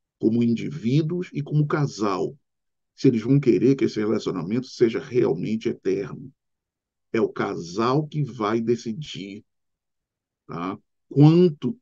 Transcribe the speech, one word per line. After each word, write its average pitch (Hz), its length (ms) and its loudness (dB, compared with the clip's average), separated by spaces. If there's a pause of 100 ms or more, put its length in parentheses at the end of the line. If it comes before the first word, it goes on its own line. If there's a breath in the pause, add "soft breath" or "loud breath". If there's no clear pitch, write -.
(180)
como 113 240 2
indivíduos 123 880 0
e 143 100 -6
como 151 240 0
casal, 101 680 -2 (580)
se - 140 4
eles 113 140 2
vão 135 180 4
querer 120 340 4
que 123 100 -2
esse 107 160 -2
relacionamento 104 680 -4
seja 113 320 0
realmente 110 680 -2
eterno. - 640 -6 (840)
É 113 80 0
o 101 80 2
casal 104 800 -2
que 151 180 -4
vai 110 360 -2
decidir, 113 840 -6 (1000)
tá? 95 300 -8 (320)
Quanto 151 720 4